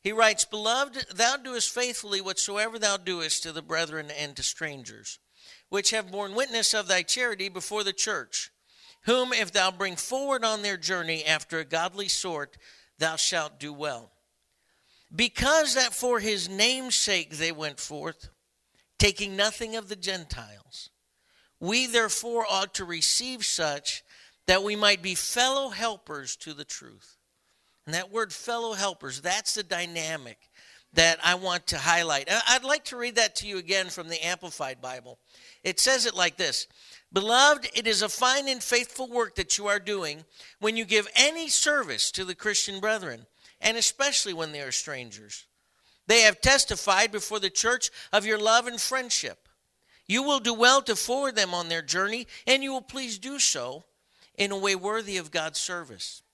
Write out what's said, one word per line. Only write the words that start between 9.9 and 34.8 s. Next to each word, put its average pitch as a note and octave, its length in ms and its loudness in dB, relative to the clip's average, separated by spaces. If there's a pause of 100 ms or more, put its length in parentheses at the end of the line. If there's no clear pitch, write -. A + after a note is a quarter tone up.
forward C4 480 -2
on A3 160 0
their G3+ 160 -4
journey E3 480 -4
after D#3 340 0
a D#3+ 60 -4
godly F3 440 -4
sort, D3+ 500 -4 (400)
thou D#3+ 180 0
shalt D3+ 420 -2
do D3 140 -10
well. C#3 380 -8 (1040)
Because C4 580 4
that B3+ 200 2
for B3 260 2
his G3+ 300 -2
name's A#3+ 460 2
sake D#3+ 420 0
they E3 140 0
went D3+ 280 -6
forth, D#3 480 -10 (680)
taking G3+ 380 0
nothing A3 380 -2
of G#3+ 140 -8
the G#3 80 -8
Gentiles, D3 920 -10 (720)
we A#3 260 0
therefore A#3 640 0
ought F#3+ 240 0
to F#3+ 100 -6
receive G#3+ 580 -2
such - 640 -2 (420)
that F#3 160 6
we G#3 140 -2
might G3+ 240 4
be F3+ 140 -4
fellow C4 560 0
helpers F#3+ 680 -6
to - 160 -14
the D3 140 -12
truth." - 500 -16 (680)
And D3+ 80 -10
that F#3 160 -4
word G#3 220 -4
fellow A#3 400 -6
helpers, F3+ 480 -6
that's F#3 360 -2
the G#3+ 60 -4
dynamic E3 760 -6 (560)
that E3 280 8
I E3+ 120 6
want F3+ 320 -2
to E3+ 100 -2
highlight. D#3+ 560 2
I, A3 160 4
I'd B3 160 6
like D4 220 0
to B3+ 100 -10
read A#3+ 200 -2
that A3 200 2
to - 100 -6
you G3+ 120 -6
again F#3 320 -2
from E3 180 -10
the E3 180 -4
Amplified D#3+ 540 -6